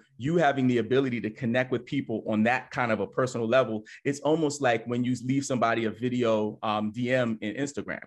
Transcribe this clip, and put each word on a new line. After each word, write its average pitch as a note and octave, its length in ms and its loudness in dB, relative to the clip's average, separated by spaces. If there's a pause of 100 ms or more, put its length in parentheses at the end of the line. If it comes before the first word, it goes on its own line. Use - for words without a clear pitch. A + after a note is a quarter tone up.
(160)
you C#3+ 180 -2
having C3+ 320 4
the B2 120 4
ability A#2+ 420 2
to A2 80 -2
connect B2+ 420 -2
with B2 140 -2
people B2 420 -4
on G#2+ 160 2
that B2 260 0
kind B2 220 0
of G#2+ 80 0
a G2 80 -2
personal B2 400 -2
level, A2 360 2 (200)
it's C#3+ 160 -2
almost D3+ 420 0
like A#2 240 2
when A#2+ 200 -2
you B2 100 0 (100)
leave C3+ 200 0
somebody A#2 400 0
a G#2+ 40 0
video, A2 720 0
um, G#2+ 300 0
D A#2+ 200 -2
M A#2+ 300 2
in G#2+ 140 -6
Instagram, G#2 520 -6